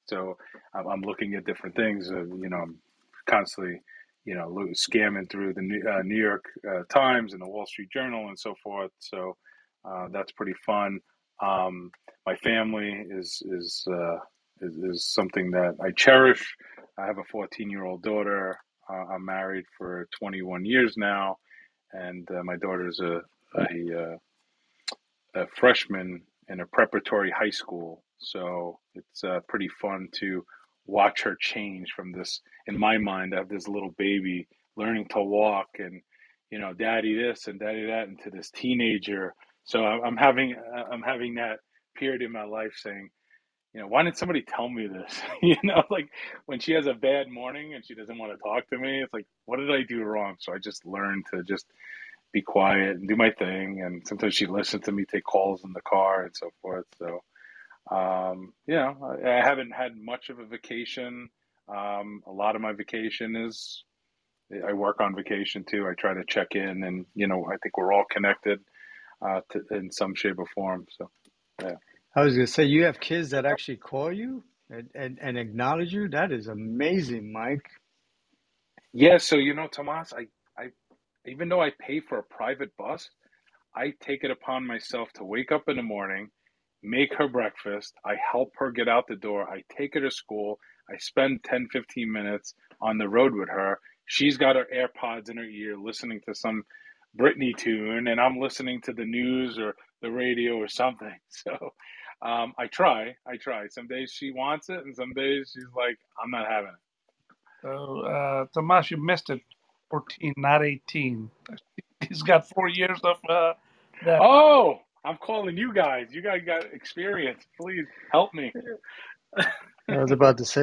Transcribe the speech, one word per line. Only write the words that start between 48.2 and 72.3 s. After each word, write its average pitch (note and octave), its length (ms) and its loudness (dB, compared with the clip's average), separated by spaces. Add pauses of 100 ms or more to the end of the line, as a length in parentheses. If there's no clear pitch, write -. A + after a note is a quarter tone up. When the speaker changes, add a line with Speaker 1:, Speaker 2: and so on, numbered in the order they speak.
Speaker 1:
talk G#2+ 320 -2
to B2+ 80 -4
me, C3+ 240 -2
it's B2+ 100 -8
like, G#2+ 140 -8 (180)
"What B2 140 -4
did C#3 120 -2
I C3+ 160 4
do A#2 160 -4
wrong?" G#2 360 -2
So - 160 -8
I G2 40 -4
just G2 280 -12
learned G2 460 -2
to F2+ 100 -2
just F#2 240 -4 (640)
be G#2 80 2
quiet G2 560 4
and F#2+ 100 -10
do G#2 80 2
my A2+ 160 6
thing. F#2+ 520 -4
And F2+ 260 -8
sometimes G#2 260 -2
she G2+ 120 2
listens G2+ 400 -2
to G#2 60 -2
me G2+ 120 -2
take - 200 -4
calls F#2+ 400 2
in F#2 100 -12
the F2+ 80 -10
car F#2+ 400 4
and F2+ 120 -10
so F2 160 -10 (120)
forth. F#2 240 -8 (120)
So, F2 240 -8 (720)
um, F#2 600 -2 (120)
you D3+ 80 -2
know, C#3 480 -2
I, B2 100 2
I B2 120 6
haven't C3 280 2
had B2 240 -6
much A2+ 340 -10
of B2 80 -14
a A2+ 80 -16
vacation. A#2+ 840 -10 (400)
Um, G2+ 580 -8
a F#2+ 60 -18
lot G#2 240 0
of G#2+ 60 -6
my G#2+ 100 -4
vacation A2 640 -6
is, - 480 -10 (840)
I G2+ 60 0
work G2+ 280 0
on G2 140 2
vacation G2 500 -4
too. G2+ 220 -2
I F2+ 80 -4
try F#2+ 200 -2
to F#2 120 -6
check F#2+ 260 0
in F#2+ 320 -4
and, F#2 200 -4 (100)
you G2+ 120 0
know, F#2 260 0
I G2 60 -6
think - 180 -6
we're F#2+ 160 4
all G2+ 180 8
connected, G2+ 500 2 (600)
uh, F#2+ 200 -2 (100)
to, F#2 120 -4 (140)
in F#2 140 -6
some F#2+ 240 -4
shape F#2+ 240 -2
or F2+ 80 -6
form. F#2 400 -4 (100)
So, F#2+ 140 -12 (520)
yeah. F2+ 120 -6 (420)
Speaker 2:
I D3 60 6
was C#3+ 120 6